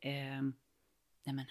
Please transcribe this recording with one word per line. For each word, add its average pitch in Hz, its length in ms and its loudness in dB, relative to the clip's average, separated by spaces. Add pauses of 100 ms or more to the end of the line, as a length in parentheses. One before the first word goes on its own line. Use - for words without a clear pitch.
ehm, 135 520 0 (680)
nej 139 120 0
men 131 160 0